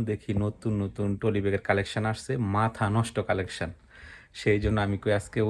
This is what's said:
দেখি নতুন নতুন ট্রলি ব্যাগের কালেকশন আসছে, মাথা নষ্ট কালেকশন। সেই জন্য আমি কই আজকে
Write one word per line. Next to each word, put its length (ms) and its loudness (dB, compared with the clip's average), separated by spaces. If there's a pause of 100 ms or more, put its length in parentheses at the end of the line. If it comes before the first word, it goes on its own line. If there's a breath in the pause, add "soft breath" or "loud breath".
(100)
দেখি 200 -4 (140)
নতুন 280 -2 (100)
নতুন 260 -2 (120)
ট্রলি 240 2
ব্যাগের 240 0
কালেকশন 440 0
আসছে, 200 -6 (240)
মাথা 280 0 (120)
নষ্ট 200 0 (120)
কালেকশন। 420 -2 (680 soft breath)
সেই 240 4
জন্য 120 4 (100)
আমি 160 0
কই 180 2
আজকে 180 -8 (120)